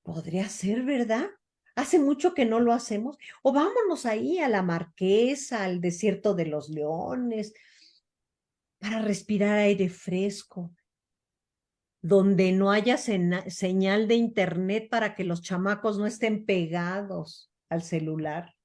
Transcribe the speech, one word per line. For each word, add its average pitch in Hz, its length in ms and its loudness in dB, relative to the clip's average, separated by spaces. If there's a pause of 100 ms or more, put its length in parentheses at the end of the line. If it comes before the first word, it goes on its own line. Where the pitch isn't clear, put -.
Podría 170 480 -6
ser, 208 340 -4
¿verdad? 254 480 -2 (440)
Hace 285 220 2
mucho 294 380 2
que 254 100 2
no 226 140 2
lo 240 140 4
hacemos. 233 440 -4 (240)
O 277 100 4
vámonos 349 540 0
ahí 240 320 -2
a 320 100 0
la 208 140 2
Marquesa, 196 1000 0
al 180 180 -4
desierto 196 540 0
de 170 100 0
los 151 240 -6
leones, 214 840 -4 (1200)
para 220 240 -4
respirar 208 560 0
aire 202 320 4
fresco, 180 840 -6 (1300)
donde 190 480 6
no 190 180 4
haya 214 280 4
sena-, 185 520 0
señal 190 580 2
de 226 60 4
internet 208 760 0
para 220 240 -2
que 185 80 -6
los 170 180 -2
chamacos 202 560 -2
no 208 80 -2
estén 214 400 -2
pegados 175 1080 -4 (180)
al 165 120 -2
celular. 160 840 -6